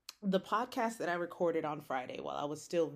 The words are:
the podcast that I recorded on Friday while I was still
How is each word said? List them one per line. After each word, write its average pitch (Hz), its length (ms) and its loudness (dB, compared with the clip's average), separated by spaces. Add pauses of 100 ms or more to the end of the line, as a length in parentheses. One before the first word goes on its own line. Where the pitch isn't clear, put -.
(240)
the 196 160 4
podcast 226 580 0
that 165 120 -2
I 175 60 2
recorded 170 480 2
on 151 180 -2
Friday 131 400 -4
while - 160 -4
I 143 80 0
was 151 180 -4
still 160 320 2